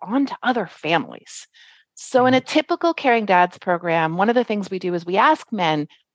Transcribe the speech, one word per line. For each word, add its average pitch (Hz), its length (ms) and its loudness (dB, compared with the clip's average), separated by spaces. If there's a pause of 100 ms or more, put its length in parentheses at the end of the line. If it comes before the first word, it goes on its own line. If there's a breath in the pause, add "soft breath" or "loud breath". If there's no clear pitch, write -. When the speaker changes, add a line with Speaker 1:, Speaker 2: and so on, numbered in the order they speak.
Speaker 1:
on 254 240 -2
to - 160 -8
other 233 240 -2
families. - 800 -6 (480 soft breath)
So - 320 0
in 254 80 4
a 262 40 4
Speaker 2:
Mm-hmm. 247 80 -6
Speaker 1:
typical 330 460 -2
Caring 233 320 0
Dads 180 340 4
program, 165 580 -2
one 196 120 0
of 233 60 2
the 247 100 2
things 208 260 -4
we 190 80 -6
do 180 160 -4
is 170 120 -6
we 180 100 -2
ask 262 360 2
men 156 340 0 (280 soft breath)